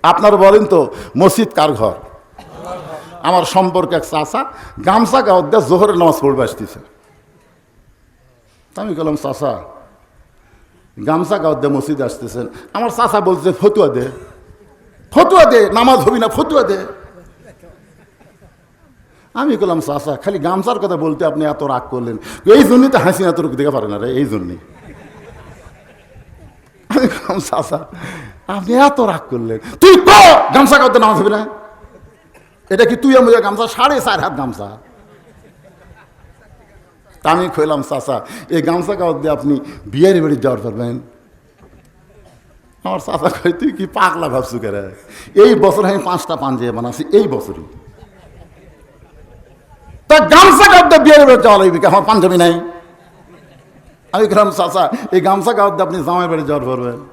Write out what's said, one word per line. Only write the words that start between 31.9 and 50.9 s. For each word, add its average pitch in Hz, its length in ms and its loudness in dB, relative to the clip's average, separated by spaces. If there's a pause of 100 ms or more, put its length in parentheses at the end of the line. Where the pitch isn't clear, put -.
এটা 202 160 2
কি 240 100 0
তুই 262 220 2
আমি 233 260 4
গামছা, 202 240 -4
সাড়ে 254 340 -2
চার 202 180 -2
হাত 139 180 -6
গামছা?" 107 400 -10 (2500)
তা 156 100 -2
আমি 180 240 -2
কইলাম, 151 260 -2
"চাচা, 135 400 -8 (280)
এই 165 120 -2
গামছা 175 340 -4
গাওয়ার 170 260 -4
দিয়ে 151 120 -2
আপনি 143 260 -4 (260)
বিয়ের 165 360 2
বাড়ি 151 140 -2
যাওয়ার 123 280 -4
পারবেন?" 120 360 -10 (1800)
আমার 185 160 -8
চাচা 160 300 -6
কয়, - 240 -4
"তুই 254 180 -4
কি 190 160 -8
পাগলা 175 420 -4
ভাবছু 123 300 -6
কে 104 120 -8
রে? 98 240 -10 (400)
এই 208 200 8
বছর 196 300 2
আমি 196 120 -2
পাঁচটা 175 380 -6
পাঞ্জাবি 127 360 -4
বানাচ্ছি, 120 400 -8
এই 208 160 2
বছরই।" 98 360 -8 (2500)
তা 302 120 4
গামছা 339 480 6
গাওয়ার 359 220 6
দিয়ে 311 140 8